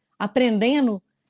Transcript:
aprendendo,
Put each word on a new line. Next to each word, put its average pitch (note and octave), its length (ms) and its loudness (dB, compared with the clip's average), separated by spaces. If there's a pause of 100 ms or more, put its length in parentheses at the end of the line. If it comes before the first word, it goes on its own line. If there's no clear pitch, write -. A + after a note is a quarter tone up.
(160)
aprendendo, A#3 880 0 (280)